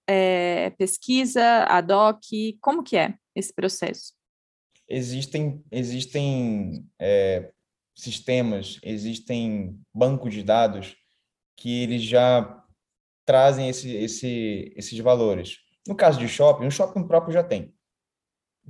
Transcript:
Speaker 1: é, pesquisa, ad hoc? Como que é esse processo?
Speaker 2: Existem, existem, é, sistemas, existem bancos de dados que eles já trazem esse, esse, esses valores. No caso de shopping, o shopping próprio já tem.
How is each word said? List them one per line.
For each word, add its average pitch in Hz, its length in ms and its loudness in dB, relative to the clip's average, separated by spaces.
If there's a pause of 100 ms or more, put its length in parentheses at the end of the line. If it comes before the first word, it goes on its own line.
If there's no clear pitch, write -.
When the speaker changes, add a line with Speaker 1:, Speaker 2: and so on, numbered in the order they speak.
Speaker 1:
é, 185 720 0
pesquisa, 233 880 2
ad 180 240 2
hoc? 214 300 2 (400)
Como 294 220 0
que 247 120 -4
é 170 200 0 (200)
esse 190 160 -8
processo? - 640 -6 (720)
Speaker 2:
Existem, 135 840 -6
existem, 123 1160 -4 (120)
é, 95 520 0 (460)
sistemas, 117 840 -4
existem 110 960 -6 (120)
bancos 127 400 -2
de 104 120 -10
dados 104 520 0 (600)
que 120 240 -6
eles 120 220 -4
já 120 600 2 (600)
trazem 131 420 6
esse, 127 280 -8
esse, 110 800 -4
esses 110 240 -10
valores. 113 580 2 (300)
No 196 80 -8
caso 160 240 4
de 117 80 -2
shopping, 143 400 4
o 143 40 0
shopping 185 360 -2
próprio 165 260 2
já 170 100 4
tem. 107 300 -6 (960)